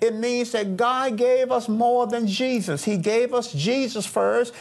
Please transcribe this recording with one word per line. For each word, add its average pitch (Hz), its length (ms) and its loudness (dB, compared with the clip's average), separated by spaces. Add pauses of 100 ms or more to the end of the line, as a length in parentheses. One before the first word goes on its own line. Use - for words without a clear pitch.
It 226 120 2
means 240 380 -2
that 202 240 -2
God 247 400 0
gave 254 340 2
us 240 160 0
more 240 400 2
than 233 200 -2
Jesus. 196 580 -2
He 208 140 0
gave 226 340 0
us 240 200 -2
Jesus 226 520 -2
first 220 560 0